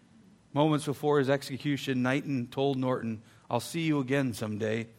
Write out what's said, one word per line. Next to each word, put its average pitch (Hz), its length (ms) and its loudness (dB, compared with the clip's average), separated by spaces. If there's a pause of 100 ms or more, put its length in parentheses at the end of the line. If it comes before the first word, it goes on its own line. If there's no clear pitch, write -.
(540)
Moments 147 320 4
before 147 340 2
his 131 100 2
execution, 135 720 -2
Knighton 131 460 0
told 135 300 0
Norton, 117 440 -2 (280)
"I'll 120 100 0
see 165 220 -4
you 151 180 2
again 135 340 0
someday, 110 540 -4 (120)